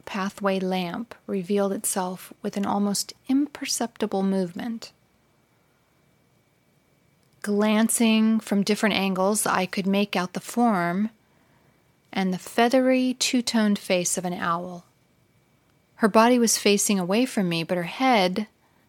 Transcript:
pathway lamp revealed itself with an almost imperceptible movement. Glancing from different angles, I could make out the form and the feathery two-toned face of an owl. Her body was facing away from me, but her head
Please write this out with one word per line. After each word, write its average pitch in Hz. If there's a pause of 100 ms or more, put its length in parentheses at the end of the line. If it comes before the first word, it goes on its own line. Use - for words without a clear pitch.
pathway 196
lamp 185 (140)
revealed 196
itself 185 (100)
with 208
an 202
almost 202 (160)
imperceptible 247
movement. 190 (2500)
Glancing 220
from 202
different 208
angles, 190
I 185
could 185
make 202
out 185
the 190
form 202 (1000)
and 185
the 180
feathery 254
two-toned 220
face 180
of 180
an 180
owl. 175 (1120)
Her 220
body 233
was 226
facing 202
away 190
from 202
me, 165
but 180
her 175
head 214 (400)